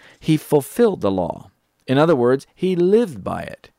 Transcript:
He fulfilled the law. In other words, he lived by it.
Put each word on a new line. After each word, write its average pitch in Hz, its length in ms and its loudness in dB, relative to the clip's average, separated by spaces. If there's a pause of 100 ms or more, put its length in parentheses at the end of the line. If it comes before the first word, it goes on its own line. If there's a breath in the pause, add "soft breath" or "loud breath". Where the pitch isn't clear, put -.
(180 soft breath)
He 156 180 0
fulfilled 180 640 0
the 98 120 -2
law. 90 380 -6 (360)
In 131 100 0
other 160 200 4
words, 123 400 0
he 185 180 -2
lived 175 480 2
by 90 200 -8
it. - 360 -18